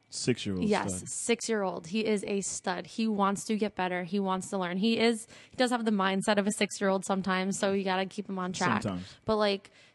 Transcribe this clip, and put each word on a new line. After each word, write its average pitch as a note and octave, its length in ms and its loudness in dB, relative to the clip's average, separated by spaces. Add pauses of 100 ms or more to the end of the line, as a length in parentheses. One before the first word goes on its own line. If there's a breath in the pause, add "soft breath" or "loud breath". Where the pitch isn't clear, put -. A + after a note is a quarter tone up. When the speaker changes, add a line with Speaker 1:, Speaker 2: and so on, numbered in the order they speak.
Speaker 1:
Six-year-old G2 580 0
Speaker 2:
Yes, G2+ 300 2
Speaker 1:
stud. - 120 -10
Speaker 2:
six-year-old. G3+ 800 -2
He G#3+ 180 -2
is G#3+ 200 2
a G3+ 160 -2
stud. - 440 -4
He A3 220 -2
wants G3 380 2
to A3 100 0
get G3+ 200 -2
better. F3+ 280 -2
He F#3+ 160 -2
wants F#3 300 -2
to G3+ 80 -2
learn. F3+ 200 -2
He A3+ 220 2
is, A3+ 260 2 (240 loud breath)
he - 80 -20
does B3 140 2
have A#3 140 0
the A3 60 2
mindset G3 460 2
of G3+ 100 2
a G#3+ 40 2
six-year-old F#3+ 540 0
sometimes, F#3+ 520 0
so G3 140 2
you G3 140 0
gotta F#3+ 200 0
keep F#3+ 220 -8
him G3 100 -6
on F#3 140 -4
track. - 320 2
Speaker 1:
Sometimes. F#2 220 -4 (180 loud breath)
Speaker 2:
But, A3 140 2
like, G3+ 340 0 (240 soft breath)